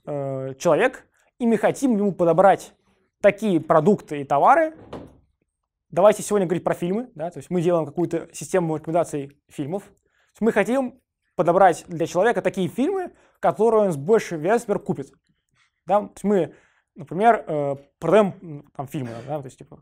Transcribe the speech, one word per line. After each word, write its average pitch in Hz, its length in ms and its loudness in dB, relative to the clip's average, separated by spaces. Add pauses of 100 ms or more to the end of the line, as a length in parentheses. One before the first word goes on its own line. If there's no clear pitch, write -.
э, 135 520 -8
человек, 180 480 0 (340)
и 240 80 0
мы 226 100 4
хотим 220 400 0
ему 202 140 0
подобрать 170 600 2 (480)
такие 202 400 2
продукты 160 600 2
и - 40 -10
товары. 262 500 2 (1120)
Давайте 196 340 4
сегодня 202 240 -2
говорить 175 160 -4
про 165 100 -2
фильмы, 196 420 -6
да, 165 140 -10
то 151 100 -16
есть - 100 -18
мы 180 120 -2
делаем 165 240 0
какую-то 160 480 -4
систему 160 420 -4
рекомендаций 156 640 -4 (120)
фильмов. 156 340 -8
То - 500 -20
есть - 80 -20
мы 220 100 2
хотим 240 480 -2 (360)
подобрать 175 520 4
для 165 200 -6
человека 208 340 0
такие 180 260 -2
фильмы, 359 460 -4 (260)
которые 214 440 2
он 190 100 0
с - 20 -6
большей 170 420 -2
вероятностью, 208 360 -2
например, - 120 -6
купит. 139 280 -8 (720)
Да? 196 160 0
То 202 140 -12
есть - 80 -12
мы, 196 320 0 (400)
например, 202 520 0
э, 143 280 -4 (240)
продаем, 180 420 2
м, 151 340 -18
там, 131 120 -10
фильмы, 127 240 -8 (160)
да, 151 120 -8
то 139 60 -14
есть, - 120 -20
типа, - 240 -20